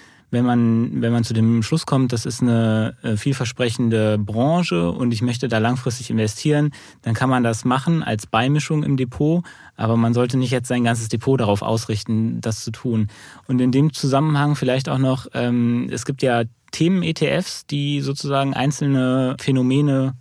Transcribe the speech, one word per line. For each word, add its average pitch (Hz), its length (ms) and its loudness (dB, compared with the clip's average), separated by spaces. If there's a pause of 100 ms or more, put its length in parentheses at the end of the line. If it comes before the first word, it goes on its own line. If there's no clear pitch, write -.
(300)
wenn 120 140 2
man, 120 580 2
wenn 117 100 2
man 117 120 2
zu 113 100 -4
dem 113 300 4
Schluss - 220 -2
kommt, 131 260 2
das 117 120 -4
ist 120 160 -6
eine, 113 640 2
äh, 110 140 -2
vielversprechende 113 1000 0
Branche 107 720 0
und 123 240 -2
ich 113 100 -2
möchte 123 260 -2
da 113 100 0
langfristig 120 520 -2
investieren, 147 600 0 (320)
dann 113 120 -2
kann 131 140 0
man 127 140 2
das 117 220 0
machen 135 400 0
als 110 240 -4
Beimischung 147 560 0
im 143 120 0
Depot, 151 460 0 (320)
aber 110 220 0
man 117 180 2
sollte 123 220 2
nicht 127 160 0
jetzt 123 160 -2
sein 123 160 0
ganzes 117 240 0
Depot 127 320 0
darauf 104 220 2
ausrichten, 110 800 -2
das 113 220 -4
zu - 80 -8
tun. 110 380 -2 (400)
Und 127 120 0
in 127 120 2
dem 147 200 4
Zusammenhang 147 640 0
vielleicht 131 340 0
auch 131 100 -2
noch, 131 360 0
ähm, 120 560 0
es 117 140 -6
gibt 139 180 -4
ja 120 220 2 (260)
Themen-E 170 420 0
T 156 160 -2 (120)
Fs, - 260 -10
die 143 340 -2
sozusagen 139 520 -2
einzelne 131 840 0
Phänomene 135 840 2